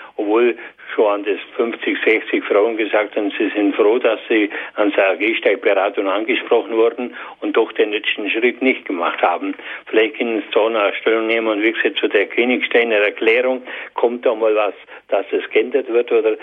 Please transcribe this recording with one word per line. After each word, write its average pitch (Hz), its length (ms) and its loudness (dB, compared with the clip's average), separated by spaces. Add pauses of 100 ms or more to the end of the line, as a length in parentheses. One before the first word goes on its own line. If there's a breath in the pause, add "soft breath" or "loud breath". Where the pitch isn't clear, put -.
(180 loud breath)
obwohl 113 400 2 (380 loud breath)
schon 113 100 4
an 101 180 0
das 98 140 -2 (180)
fünfzig, 117 480 -2
sechzig 110 400 0
Frauen 107 320 2
gesagt 107 400 -2
haben, 104 220 -2
sie 101 180 0
sind 101 200 2
froh, 110 220 4
dass 117 300 0
sie 123 220 2 (240 loud breath)
an 104 180 0
seiner 98 240 2
Gehsteigberatung 101 920 0
angesprochen 110 640 0
wurden 117 400 0 (240 loud breath)
und 104 160 -4
doch - 160 2
den 107 200 0
letzten 104 380 -4
Schritt 113 320 -2
nicht 131 220 0
gemacht 85 380 -4
haben. 90 320 0 (320 loud breath)
Vielleicht 110 320 0
können 113 240 -2
Sie - 100 -16
da 110 180 2
noch 113 120 0
eine 98 140 2
Stellung 113 320 0
nehmen 113 200 0
und 104 140 0
wie 113 100 2
gesagt, 110 260 -2
zu 107 120 0
der 101 160 2
Königsteiner 117 720 0
Erklärung, 113 640 2 (320 loud breath)
kommt 120 320 -2
da 120 100 4
mal 110 180 2
was, 104 200 2 (340 loud breath)
dass 98 240 -2
das 95 200 -2
geändert 127 360 2
wird, 120 240 0
oder 110 320 4